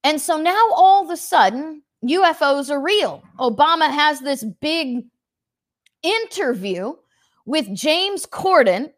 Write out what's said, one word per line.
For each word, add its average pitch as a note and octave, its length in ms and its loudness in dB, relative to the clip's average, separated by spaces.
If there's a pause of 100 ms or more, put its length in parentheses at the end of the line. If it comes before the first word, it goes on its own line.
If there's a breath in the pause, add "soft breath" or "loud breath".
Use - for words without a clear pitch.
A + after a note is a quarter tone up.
And D4 160 0
so D#4+ 180 -2
now F#4+ 360 2
all F#4+ 300 6
of D#4 60 -10
a F4 60 -4
sudden, D4 640 0 (200)
U E4 220 2
F E4 180 2
Os C#4 260 0
are C#4+ 120 -2
real. D#4 420 -2 (160)
Obama D4+ 520 2
has D4 300 0
this C4 240 -6 (160)
big C#4+ 460 -4 (960)
interview B3 920 -4 (520)
with A#3 280 -4
James F4+ 520 -2
Corden C#4 720 2